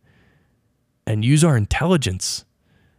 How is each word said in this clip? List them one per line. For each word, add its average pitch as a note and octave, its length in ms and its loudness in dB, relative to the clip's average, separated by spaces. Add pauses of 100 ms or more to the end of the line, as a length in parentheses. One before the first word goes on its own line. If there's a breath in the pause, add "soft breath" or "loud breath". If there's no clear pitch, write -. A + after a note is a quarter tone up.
(1080)
and G#2+ 160 -2
use D3 220 4
our D#3 100 4
intelligence A#2+ 880 -2 (560)